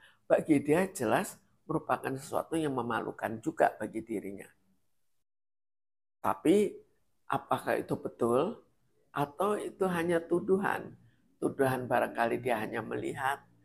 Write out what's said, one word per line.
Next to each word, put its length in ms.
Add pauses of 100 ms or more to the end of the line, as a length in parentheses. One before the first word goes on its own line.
(280)
bagi 320
dia 320
jelas 480 (240)
merupakan 480
sesuatu 480
yang 160
memalukan 640
juga 320
bagi 320
dirinya. 400 (1800)
Tapi 560 (560)
apakah 480
itu 160
betul 640 (560)
atau 400
itu 320
hanya 320
tuduhan? 720 (480)
Tuduhan 480
barangkali 480
dia 240
hanya 240
melihat, 560 (240)